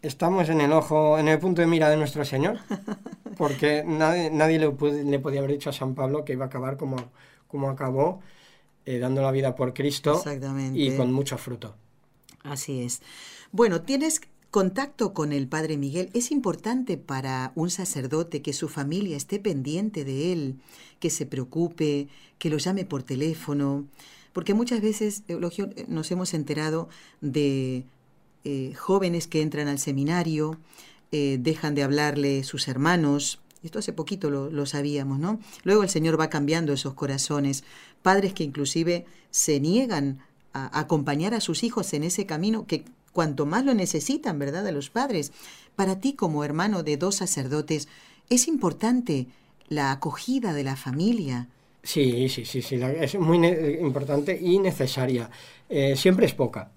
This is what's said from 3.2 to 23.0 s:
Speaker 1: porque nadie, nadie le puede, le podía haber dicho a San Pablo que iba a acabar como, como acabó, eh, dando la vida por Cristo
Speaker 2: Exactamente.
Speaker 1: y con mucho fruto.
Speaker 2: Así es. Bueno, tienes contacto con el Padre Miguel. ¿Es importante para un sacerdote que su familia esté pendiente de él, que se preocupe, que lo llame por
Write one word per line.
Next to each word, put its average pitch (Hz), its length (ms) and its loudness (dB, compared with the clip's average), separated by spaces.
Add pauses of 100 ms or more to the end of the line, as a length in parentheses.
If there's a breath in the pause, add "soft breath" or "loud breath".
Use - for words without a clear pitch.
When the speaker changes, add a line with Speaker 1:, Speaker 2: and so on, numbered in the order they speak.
Speaker 1:
porque 151 500 2
nadie, 160 440 2
nadie 160 280 4
le 156 120 4
puede, 147 340 0
le 143 140 2
podía 139 220 -2
haber 139 120 -2
dicho 143 180 -4
a - 20 -8
San 131 220 -4
Pablo 143 300 -2
que 139 80 -6
iba 131 120 -4
a 131 40 -8
acabar 135 280 -6
como, 135 200 -4 (500 soft breath)
como 139 240 -4
acabó, 135 500 0 (680 soft breath)
eh, 127 120 -2
dando 135 240 0
la 135 80 2
vida 135 240 0
por 127 200 -2
Cristo 143 420 0
Speaker 2:
Exactamente. 135 600 -4
Speaker 1:
y 135 180 2
con 127 160 2
mucho 135 260 -2
fruto. 117 360 -12 (680)
Speaker 2:
Así 139 400 -6
es. 120 200 -8 (500 loud breath)
Bueno, 190 300 4
tienes 277 400 -2 (280)
contacto 202 600 0
con 151 200 -2
el 139 140 -2
Padre 156 300 -2
Miguel. 147 380 -4
¿Es 240 180 -2
importante 233 640 -2
para 131 580 -4
un 170 160 0
sacerdote 156 720 -4
que 147 100 -4
su 143 160 -4
familia 156 480 -4
esté 196 220 -6
pendiente 170 680 -4
de 139 280 -2
él, 139 240 -4 (420 loud breath)
que 165 120 -2
se 147 160 -4
preocupe, 147 840 -2 (300 loud breath)
que 165 120 -2
lo 151 60 0
llame 185 280 0
por 139 180 -4